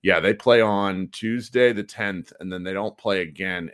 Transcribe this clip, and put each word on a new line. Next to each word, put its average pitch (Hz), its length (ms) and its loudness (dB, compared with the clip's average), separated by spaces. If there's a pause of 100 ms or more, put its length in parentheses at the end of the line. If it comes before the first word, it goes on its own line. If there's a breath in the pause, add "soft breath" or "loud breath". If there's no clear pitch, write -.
Yeah, 92 180 4
they 95 140 2
play 120 260 4
on 101 540 0
Tuesday 120 580 0
the 104 120 -6
tenth, 101 580 -8
and 92 100 -10
then 90 120 -8
they 92 100 -8
don't 104 240 -6
play 98 240 -2
again 90 520 -8